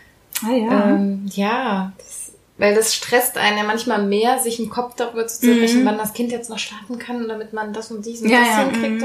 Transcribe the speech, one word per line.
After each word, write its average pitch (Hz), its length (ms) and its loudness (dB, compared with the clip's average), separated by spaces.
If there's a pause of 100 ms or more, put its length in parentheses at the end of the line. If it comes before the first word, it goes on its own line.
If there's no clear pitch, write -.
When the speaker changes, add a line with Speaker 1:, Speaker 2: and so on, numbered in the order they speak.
(440)
Speaker 1:
Ah, 220 80 -2
ja. 214 380 2
Speaker 2:
Ähm, 202 420 0
ja, 202 680 -2
das, - 200 -18 (400)
weil 208 180 4
das 220 180 2
stresst - 440 0
einen 208 200 2
ja 208 60 0
manchmal 214 380 0
mehr, 214 360 2
sich 233 220 -2
einen 214 100 -6
Kopf 240 260 -6
darüber 233 300 -4
zu - 140 -10
zerbrechen, 233 420 6
Speaker 1:
Mhm. 208 40 4
Speaker 2:
wann 214 120 0
das 214 140 -6
Kind 240 180 -4
jetzt 226 200 -8
noch 214 80 -8
schlafen 214 400 -10
kann, 240 300 -6
damit 214 240 -8
man 214 200 -6
das 220 180 -10
und 208 160 -10
dies 233 160 -10
und 214 60 2
Speaker 1:
Ja, 247 120 6
Speaker 2:
das 240 80 6
Speaker 1:
ja, 220 100 4
Speaker 2:
hinkriegt 220 420 0
Speaker 1:
mhm. 233 40 -2